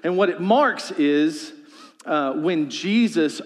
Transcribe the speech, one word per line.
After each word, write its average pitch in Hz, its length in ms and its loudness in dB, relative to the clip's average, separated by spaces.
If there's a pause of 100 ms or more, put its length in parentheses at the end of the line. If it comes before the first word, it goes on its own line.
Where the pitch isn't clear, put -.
and 180 140 -2
what 190 140 2
it 165 100 -6
marks 214 520 0
is, 151 600 0 (540)
uh, 143 260 -2
when 156 380 -2
Jesus 185 760 0